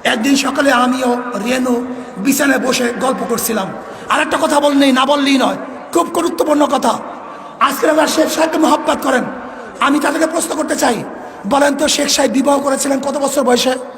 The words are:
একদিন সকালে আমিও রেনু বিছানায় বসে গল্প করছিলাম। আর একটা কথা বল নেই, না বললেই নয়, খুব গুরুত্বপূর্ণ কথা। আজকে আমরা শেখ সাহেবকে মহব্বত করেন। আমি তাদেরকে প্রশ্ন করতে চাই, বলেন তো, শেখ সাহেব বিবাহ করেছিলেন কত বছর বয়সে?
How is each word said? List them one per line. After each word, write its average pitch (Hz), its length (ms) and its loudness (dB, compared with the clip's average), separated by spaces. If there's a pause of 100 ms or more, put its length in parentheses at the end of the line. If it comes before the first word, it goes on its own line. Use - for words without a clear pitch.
একদিন 254 320 2
সকালে 269 360 2
আমিও 247 460 2 (280)
রেনু 247 400 0 (320)
বিছানায় 269 420 2
বসে 240 420 0
গল্প 254 280 -2
করছিলাম। 220 380 -2 (420)
আর 269 120 2
একটা 311 200 0
কথা 302 180 4
বল 294 140 2
নেই, 277 180 4
না 262 140 2
বললেই 277 320 2
নয়, 254 180 2 (380)
খুব 339 140 2
গুরুত্বপূর্ণ 302 580 0
কথা। 247 340 0 (600)
আজকে 277 300 2
আমরা 311 180 4
শেখ - 220 2
সাহেবকে 320 280 0
মহব্বত 302 460 2
করেন। 262 200 2 (560)
আমি 277 200 2
তাদেরকে 311 280 0
প্রশ্ন 320 280 -4
করতে 294 200 -2
চাই, 240 280 0 (440)
বলেন 277 280 2
তো, 294 120 0
শেখ 285 220 0
সাহেব 277 220 2
বিবাহ 277 280 2
করেছিলেন 277 400 0
কত 277 180 -4
বছর 277 260 0
বয়সে? 247 300 2 (240)